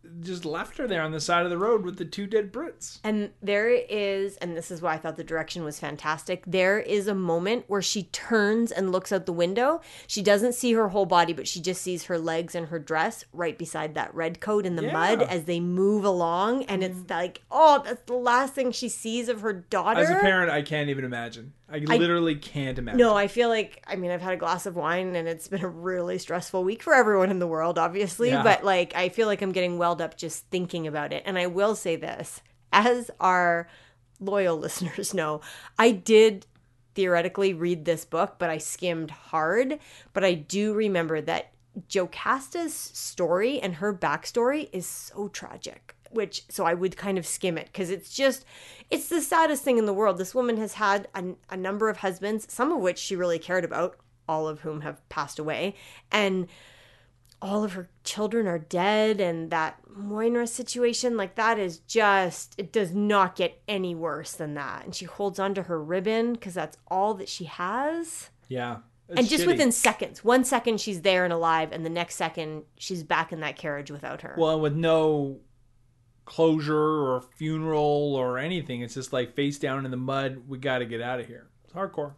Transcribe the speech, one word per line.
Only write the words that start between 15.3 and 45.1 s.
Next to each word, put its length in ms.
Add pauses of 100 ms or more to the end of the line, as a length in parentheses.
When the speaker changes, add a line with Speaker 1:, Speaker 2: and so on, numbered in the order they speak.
Speaker 2:
they 160
move 440
along. 600
And 180
it's 160
Speaker 1:
Mm. 120
Speaker 2:
like, 400
oh, 340
that's 220
the 80
last 380
thing 200
she 160
sees 400
of 140
her 100
daughter. 480
Speaker 1:
As 100
a 60
parent, 340
I 120
can't 280
even 140
imagine. 480 (200)
I 40 (120)
Speaker 2:
I 100
Speaker 1:
literally 360
can't 460
imagine. 180
Speaker 2:
No, 160
I 140
feel 200
like, 380
I 80
mean, 160
I've 100
had 120
a 40
glass 300
of 80
wine 400
and 140
it's 180
been 160
a 60
really 500
stressful 460
week 180
for 120
everyone 360
in 80
the 80
world, 320
obviously. 520
Speaker 1:
Yeah. 120
Speaker 2:
But, 220
like, 320
I 120
feel 200
like 120
I'm 120
getting 260
welled 240
up 140
just 340
thinking 380
about 240
it. 140
And 120
I 80
will 300
say 180
this, 460 (320)
as 360 (120)
our 480 (500)
loyal 400
<laughs> 80
listeners 480
know, 280 (360)
I 140
did 520 (520)
theoretically 580
read 300
this 200
book, 360
but 100
I 80
skimmed 540
hard. 680 (340)
But 120
I 100
do 400
remember 460
that 320 (360)
Jocasta's 840
story 840
and 160
her 180
backstory 800
is 140
so 420